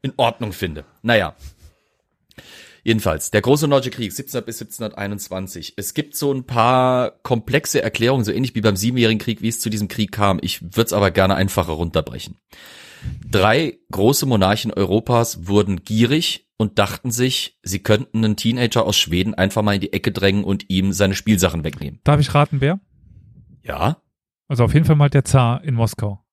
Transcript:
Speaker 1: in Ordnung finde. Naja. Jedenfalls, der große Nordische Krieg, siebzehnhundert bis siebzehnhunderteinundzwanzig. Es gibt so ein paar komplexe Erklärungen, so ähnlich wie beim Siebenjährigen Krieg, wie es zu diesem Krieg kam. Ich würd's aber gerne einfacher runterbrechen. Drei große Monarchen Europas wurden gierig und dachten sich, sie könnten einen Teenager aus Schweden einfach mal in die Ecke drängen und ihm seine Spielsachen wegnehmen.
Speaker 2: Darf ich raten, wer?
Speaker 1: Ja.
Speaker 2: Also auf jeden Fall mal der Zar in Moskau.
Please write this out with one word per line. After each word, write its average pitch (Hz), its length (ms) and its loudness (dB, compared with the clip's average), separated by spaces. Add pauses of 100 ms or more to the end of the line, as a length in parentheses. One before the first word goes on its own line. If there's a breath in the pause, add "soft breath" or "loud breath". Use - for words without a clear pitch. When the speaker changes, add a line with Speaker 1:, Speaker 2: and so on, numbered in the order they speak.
Speaker 1:
in - 160 -6
Ordnung 117 360 0
finde. 76 320 -6 (180)
Naja. 104 320 2 (1500 loud breath)
Jedenfalls, 101 480 -2
der 104 100 2
große 147 260 2
Nordische 131 240 0
Krieg, 107 220 -8
siebzehnhundert 123 320 -10
bis 113 140 -12
siebzehnhunderteinundzwanzig. 101 1160 -10
Es - 180 -10
gibt - 220 -6
so 143 180 -2
ein 131 120 -6
paar 127 680 2 (120)
komplexe 120 580 -2
Erklärungen, 120 420 0
so 104 80 -2
ähnlich 123 240 -2
wie 110 60 -2
beim 101 160 2
Siebenjährigen 113 420 2
Krieg, 113 220 -6
wie 113 80 -2
es 113 100 -6
zu 117 100 -4
diesem 104 200 -4
Krieg 107 220 -4
kam. 101 300 0
Ich - 200 -6 (140)
würd's 110 180 0
aber 98 180 2
gerne 95 240 2
einfacher 87 380 0
runterbrechen. 78 640 -4 (920 loud breath)
Drei 113 480 2 (140)
große 123 340 2
Monarchen 107 480 2
Europas 101 760 0
wurden 98 360 2
gierig 117 640 0 (100)
und 107 220 0
dachten - 320 -2
sich, 123 520 -2
sie 92 160 -4
könnten 110 440 0
einen 107 140 2
Teenager 117 480 0
aus 101 120 0
Schweden 95 360 0
einfach 98 280 0
mal 104 140 2
in 92 60 -2
die - 120 -6
Ecke 98 180 -2
drängen 98 320 0
und 98 260 -4
ihm 95 240 2
seine 95 220 2
Spielsachen 87 480 0
wegnehmen. 73 420 -8
Speaker 2:
Darf 147 140 4
ich 143 140 0
raten, 147 280 2
wer? 165 180 0 (840)
Speaker 1:
Ja. 95 340 -4 (500)
Speaker 2:
Also 120 160 2
auf 107 100 2
jeden 151 120 4
Fall 156 100 4
mal 143 140 4
der 139 160 2
Zar 123 380 2
in 135 120 -2
Moskau. 104 580 -2